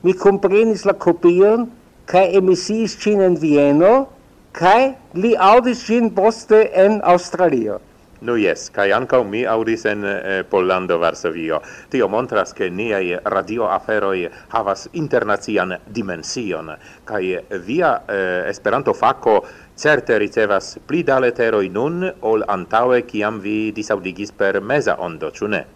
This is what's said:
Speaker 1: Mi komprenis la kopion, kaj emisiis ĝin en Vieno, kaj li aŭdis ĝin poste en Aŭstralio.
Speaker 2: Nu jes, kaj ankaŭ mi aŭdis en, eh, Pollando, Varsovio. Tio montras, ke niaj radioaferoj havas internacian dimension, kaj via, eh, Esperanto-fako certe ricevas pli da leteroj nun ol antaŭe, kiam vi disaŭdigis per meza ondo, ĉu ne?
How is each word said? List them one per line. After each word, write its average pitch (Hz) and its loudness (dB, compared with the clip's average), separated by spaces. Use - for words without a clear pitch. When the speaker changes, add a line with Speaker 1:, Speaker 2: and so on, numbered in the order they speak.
Speaker 1:
Mi 185 4
komprenis 196 2
la 196 2
kopion, 190 2
kaj 185 4
emisiis 190 0
ĝin 208 2
en 180 4
Vieno, 147 4
kaj 233 4
li 208 2
aŭdis 226 4
ĝin 226 2
poste 214 4
en 202 4
Aŭstralio. 165 0
Speaker 2:
Nu 120 -2
jes, 87 0
kaj 101 0
ankaŭ 127 0
mi 107 -4
aŭdis 113 -2
en, 104 -2
eh, 98 -4
Pollando, 92 0
Varsovio. 80 -2
Tio 117 0
montras, 107 -4
ke 95 -4
niaj 95 -4
radioaferoj 98 -4
havas 98 -4
internacian 107 -2
dimension, 92 -8
kaj 92 -6
via, 151 0
eh, 92 -2
Esperanto-fako 110 0
certe 123 0
ricevas 101 -2
pli 165 -4
da 135 2
leteroj 113 0
nun 160 -4
ol 110 0
antaŭe, 113 0
kiam 107 -4
vi 107 -4
disaŭdigis 98 -6
per 98 -2
meza 110 -2
ondo, 78 -8
ĉu - -8
ne? 90 -4